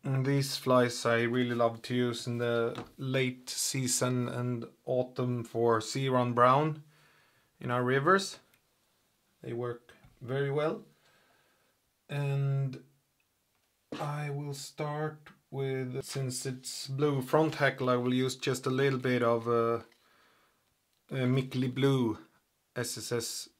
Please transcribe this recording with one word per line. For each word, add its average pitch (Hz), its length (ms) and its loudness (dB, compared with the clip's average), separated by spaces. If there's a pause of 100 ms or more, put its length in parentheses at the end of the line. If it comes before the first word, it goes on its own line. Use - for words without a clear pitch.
And 135 200 0
these 139 320 0
flies 123 480 2
I 117 180 4
really 120 340 0
love 117 260 2
to 127 120 -6
use 123 340 -2
in 120 100 -4
the 117 420 0 (160)
late 131 540 -2
season 127 800 -2
and 123 380 -4 (180)
autumn 127 580 -2
for 117 380 2
sea 135 280 -4
run 123 260 2
brown 135 500 4 (760)
in 123 120 -4
our 123 100 0
rivers. 143 560 2 (1040)
They 127 100 -10
work 120 420 -8 (260)
very 135 300 -4
well. 151 320 -2 (1300)
And 139 680 -2 (1200)
I 147 300 -4
will 143 240 -6
start 151 760 -6 (220)
with, 131 520 -4
since 131 440 -6
it's 131 400 -8
blue 139 340 2
front 151 360 2
hackle, 135 340 2
I 123 60 4
will 123 180 2
use 131 200 2
just 127 300 -2
a 135 60 0
little 135 280 2
bit 127 240 2
of, 117 240 2
uh, 117 340 2 (1300)
uh, 131 160 0
Mikkeli 131 480 0
Blue 131 440 2 (560)
S 120 220 -6
S 110 160 -8
S - 360 -6 (120)